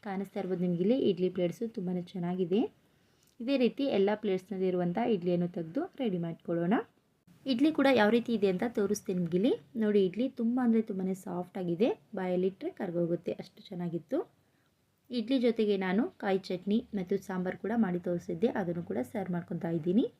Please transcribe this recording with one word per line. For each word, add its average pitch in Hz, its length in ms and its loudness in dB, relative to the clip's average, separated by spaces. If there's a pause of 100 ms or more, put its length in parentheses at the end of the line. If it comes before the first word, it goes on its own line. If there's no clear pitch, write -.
ಕಾಣಿಸ್ತಾ 196 340 -6
ಇರ್ಬೋದು 180 240 -2
ನಿಮ್ಗೆ 180 200 0
ಇಲ್ಲಿ 233 220 4
ಇಡ್ಲಿ 185 260 2
ಪ್ಲೇಟ್ಸು 175 380 -2
ತುಂಬಾ 185 240 -6 (140)
ಚೆನ್ನಾಗಿದೆ. 180 540 -2 (800)
ಇದೇ 247 160 0
ರೀತಿ 247 320 2
ಎಲ್ಲ 196 260 4
ಪ್ಲೇಟ್ಸ್‌ನಲ್ಲಿರುವಂಥ 185 840 -2 (100)
ಇಡ್ಲಿಯನ್ನು 175 400 0
ತೆಗೆದು 170 340 -6 (140)
ರೆಡಿ 208 220 -2
ಮಾಡ್ಕೊಳ್ಳೋಣ. 170 560 -2 (720)
ಇಡ್ಲಿ 269 260 4
ಕೂಡ 277 200 4
ಯಾವ 214 180 6
ರೀತಿ 233 220 2
ಇದೆ 202 160 2
ಅಂತ 185 200 0
ತೋರಿಸ್ತೀನಿ 208 480 -2
ನಿಮ್ಗೆ 175 220 0
ಇಲ್ಲಿ. 247 140 4 (240)
ನೋಡಿ, 208 280 4
ಇಡ್ಲಿ 202 260 -2
ತುಂಬ 233 320 -2
ಅಂದರೆ 226 200 4
ತುಂಬಾ 190 220 -4 (140)
ಸಾಫ್ಟ್ 180 400 -8
ಆಗಿದೆ, 180 300 0 (260)
ಬಾಯಲ್ಲಿಟ್ಟರೆ 185 560 -2
ಕರ್ಗೋಗುತ್ತೆ, 175 600 -2
ಅಷ್ಟು - 300 -12
ಚೆನ್ನಾಗಿತ್ತು. 175 560 -6 (920)
ಇಡ್ಲಿ 247 300 0
ಜೊತೆಗೆ 220 360 2
ನಾನು 190 260 2 (160)
ಕಾಯಿ 190 220 0
ಚಟ್ನಿ 196 380 -2 (160)
ಮತ್ತು 196 240 -2
ಸಾಂಬಾರು 185 400 -4
ಕೂಡ 196 180 -4
ಮಾಡಿ 180 240 0
ತೋರಿಸಿದ್ದೆ, 175 520 -2
ಅದನ್ನು 175 300 -4
ಕೂಡ 190 220 -6
ಸರ್ವ್ 190 280 -6
ಮಾಡ್ಕೊತಾ 170 380 -4
ಇದ್ದೀನಿ. 175 340 2 (160)